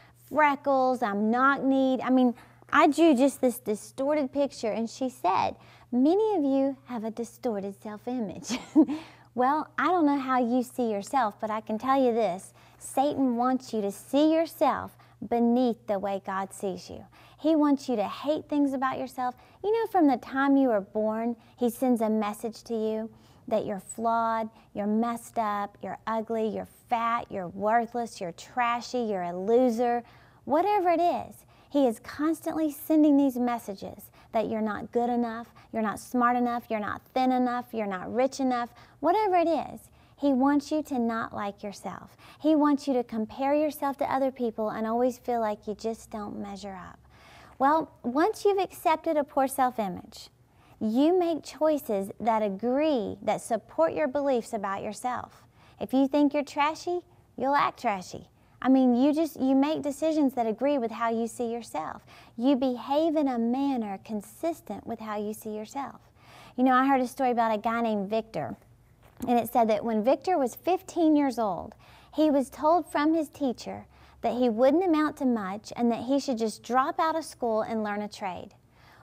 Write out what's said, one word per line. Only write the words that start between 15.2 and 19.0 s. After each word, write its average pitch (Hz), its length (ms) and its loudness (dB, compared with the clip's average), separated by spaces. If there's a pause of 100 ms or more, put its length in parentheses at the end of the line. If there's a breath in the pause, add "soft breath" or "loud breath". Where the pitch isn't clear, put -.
beneath 233 600 2
the 202 120 -2
way 196 260 -4
God 196 280 -6
sees 180 360 -8
you. - 140 -14 (340 soft breath)
He 311 160 2
wants 294 360 2
you 240 80 0
to 196 100 0
hate 302 400 -4
things 285 240 2
about 262 260 -2
yourself. 254 380 -6 (260 soft breath)